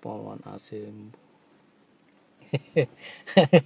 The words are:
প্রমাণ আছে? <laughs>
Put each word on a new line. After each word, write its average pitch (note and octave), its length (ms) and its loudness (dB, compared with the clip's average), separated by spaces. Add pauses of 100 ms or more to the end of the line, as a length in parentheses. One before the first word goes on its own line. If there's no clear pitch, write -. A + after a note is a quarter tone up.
প্রমাণ G#2+ 360 -12 (160)
আছে? G#2 240 -16 (1700)
<laughs> D3 360 -2 (760)